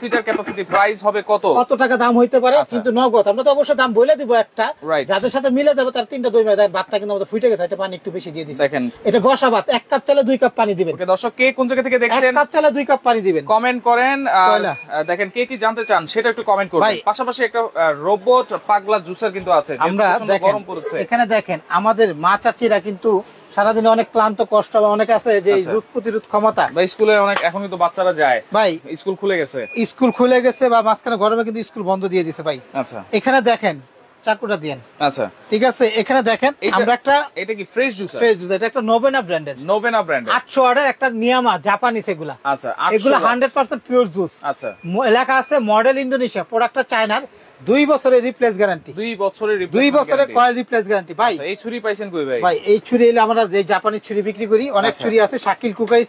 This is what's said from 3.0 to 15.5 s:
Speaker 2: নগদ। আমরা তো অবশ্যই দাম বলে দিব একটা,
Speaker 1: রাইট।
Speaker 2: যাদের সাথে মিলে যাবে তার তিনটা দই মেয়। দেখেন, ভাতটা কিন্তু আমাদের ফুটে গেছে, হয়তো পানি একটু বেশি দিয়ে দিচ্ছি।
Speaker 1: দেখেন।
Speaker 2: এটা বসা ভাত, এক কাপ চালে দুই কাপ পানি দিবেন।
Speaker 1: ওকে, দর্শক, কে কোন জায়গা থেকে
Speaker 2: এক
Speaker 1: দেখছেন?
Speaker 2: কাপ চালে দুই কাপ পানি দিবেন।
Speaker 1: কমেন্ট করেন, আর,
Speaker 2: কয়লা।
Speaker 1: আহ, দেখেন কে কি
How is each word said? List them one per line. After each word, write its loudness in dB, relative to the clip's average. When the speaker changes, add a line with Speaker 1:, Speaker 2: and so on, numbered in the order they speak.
Speaker 2:
নগদ। 2
আমরা 0
তো 4
অবশ্যই 2
দাম 0
বলে 4
দিব -2
একটা, 0
Speaker 1:
রাইট। -2
Speaker 2:
যাদের -2
সাথে -2
মিলে 2
যাবে 0
তার -4
তিনটা -4
দই 2
মেয়। 2
দেখেন, 2
ভাতটা -4
কিন্তু -6
আমাদের -4
ফুটে 0
গেছে, -2
হয়তো -4
পানি -6
একটু -12
বেশি -12
দিয়ে -10
দিচ্ছি। -6
Speaker 1:
দেখেন। -2
Speaker 2:
এটা 2
বসা 2
ভাত, 0
এক 0
কাপ 0
চালে 4
দুই 2
কাপ 2
পানি 0
দিবেন। -2
Speaker 1:
ওকে, -8
দর্শক, 0
কে 2
কোন -2
জায়গা 0
থেকে 0
Speaker 2:
এক 2
Speaker 1:
দেখছেন? 2
Speaker 2:
কাপ 2
চালে 4
দুই -2
কাপ 2
পানি 2
দিবেন। 0
Speaker 1:
কমেন্ট 0
করেন, 2
আর, 4
Speaker 2:
কয়লা। 0
Speaker 1:
আহ, -4
দেখেন -2
কে -2
কি -10